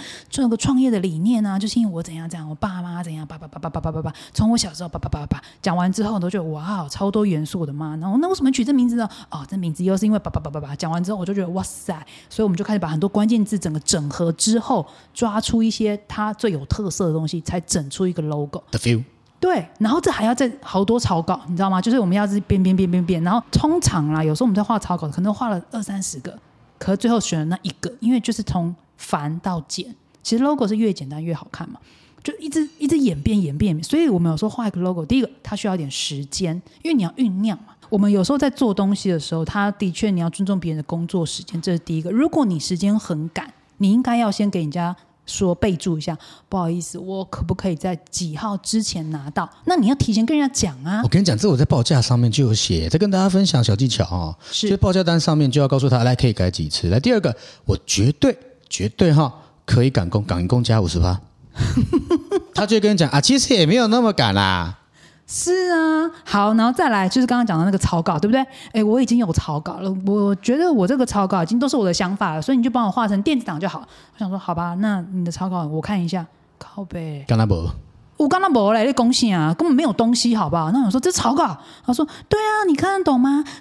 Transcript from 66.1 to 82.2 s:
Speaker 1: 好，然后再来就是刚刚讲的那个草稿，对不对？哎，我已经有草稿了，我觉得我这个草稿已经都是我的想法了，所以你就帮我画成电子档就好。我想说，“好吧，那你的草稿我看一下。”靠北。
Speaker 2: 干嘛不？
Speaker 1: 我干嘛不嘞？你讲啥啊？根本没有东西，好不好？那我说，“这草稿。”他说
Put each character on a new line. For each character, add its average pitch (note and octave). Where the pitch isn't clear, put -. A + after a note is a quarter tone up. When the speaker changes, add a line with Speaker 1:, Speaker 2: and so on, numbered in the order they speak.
Speaker 1:
好， G#3
然 A3+
后 B3+
再 D#4
来 G3
就 B3+
是 B3
刚 B3
刚 A#3+
讲 F3+
的 D#3+
那 G3
个 F#3+
草 E3+
稿， E3
对 G3+
不 A3
对？ C4
哎， A3
我 A3
已 B3
经 A#3
有 G#3
草 D#3
稿 -
了， F#3+
我 G3+
觉 A#3+
得 F4
我 G#3
这 B3+
个 B3
草 G3+
稿 F#3
已 E3
经 A3+
都 C4
是 D4
我 A3
的 F3
想 G3
法 F3
了， D#3
所 C4+
以 C4
你 A#3
就 C4
帮 A#3+
我 G3
画 A3+
成 G3+
电 D4
子 A#3
档 D#3+
就 F#3+
好。 D#3+
我 -
想 G3
说 F#3+
，“好 F3+
吧， E3+
那 G#3
你 F#3
的 E3+
草 F#3
稿 F3+
我 D#3
看 F#3+
一 E3+
下。” E3+
靠 -
北。 D#3
Speaker 2:
干 A2+
嘛 A2
不？ E2
Speaker 1:
我 D4+
干 F4+
嘛 F#4+
不 A3
嘞？ A3
你 C4+
讲 A#3+
啥 G3+
啊？ D#3
根 E4+
本 D4
没 C#4+
有 A#3
东 A#3
西， A#3+
好 F3
不 E3+
好？ D#3+
那 C4
我 G3
说 B3
，“这 F4
草 -
稿。” C#4
他 -
说 D#4